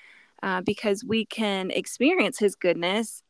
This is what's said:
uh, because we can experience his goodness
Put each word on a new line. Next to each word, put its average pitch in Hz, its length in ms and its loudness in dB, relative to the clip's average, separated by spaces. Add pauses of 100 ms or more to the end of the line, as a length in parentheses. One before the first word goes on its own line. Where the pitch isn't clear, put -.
(420)
uh, 185 200 0
because 202 420 0
we 220 220 0
can 196 460 -2
experience 247 680 0
his 202 160 2
goodness 180 760 0